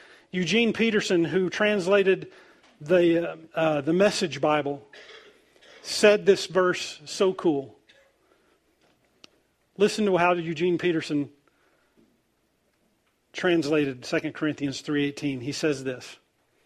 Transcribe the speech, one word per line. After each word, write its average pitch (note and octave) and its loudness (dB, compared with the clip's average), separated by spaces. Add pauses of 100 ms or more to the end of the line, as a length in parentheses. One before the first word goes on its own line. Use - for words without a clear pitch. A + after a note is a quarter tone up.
(300)
Eugene F#3 0
Peterson, G#3 0
who E3+ 0
translated F#3+ 2 (540)
the, E3+ 2
uh, D#3+ -10 (200)
uh, D#3 0
the D3 0
Message F3+ 0
Bible, C#3+ 0 (960)
said G#3 4
this F#3+ 4
verse F3+ -2
so F#3+ 0
cool. C#3+ -2 (2000)
Listen G#3 2
to F#3 2
how F3 4
Eugene E3+ -2
Peterson D3+ -2 (2000)
translated D3+ 0
Second D#3 -4
Corinthians C#3+ -6
three D3 -2
eighteen. C#3+ -6
He C3 -8
says C3+ -4
this, B2+ -10 (480)